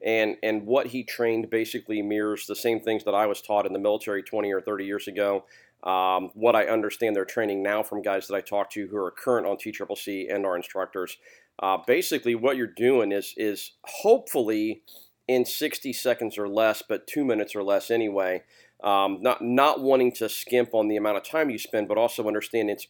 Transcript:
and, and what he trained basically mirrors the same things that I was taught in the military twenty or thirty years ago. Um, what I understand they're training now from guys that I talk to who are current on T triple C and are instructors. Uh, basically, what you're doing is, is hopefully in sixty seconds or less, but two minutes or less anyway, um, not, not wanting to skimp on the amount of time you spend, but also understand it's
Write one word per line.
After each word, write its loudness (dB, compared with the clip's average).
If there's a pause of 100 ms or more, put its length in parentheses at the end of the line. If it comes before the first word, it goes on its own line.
and, 2
and 0
what 2
he -6
trained -2
basically -2
mirrors -2
the -8
same 0
things -2
that 0
I 4
was -2
taught 2
in -4
the -2
military 0
twenty -2
or -2
thirty -4
years -6
ago. 0 (400)
Um, 2
what 4
I 4
understand 0
they're 0
training -2
now 0
from -6
guys -2
that -6
I 0
talk -4
to -8
who -8
are -2
current 0
on -2
T -10
triple -8
C -6
and 0
are 0
instructors. -6 (400)
Uh, 2 (100)
basically, 2
what 2
you're -2
doing 4
is, -4
is -4 (120)
hopefully 2 (480)
in 6
sixty -4
seconds -2
or -2
less, 2
but -4
two -2
minutes 0
or -2
less 0
anyway, 0 (380)
um, 2
not, 0
not 4
wanting 4
to -4
skimp 0
on 2
the 0
amount 0
of -8
time -2
you -6
spend, -2
but 0
also 0
understand -2
it's -6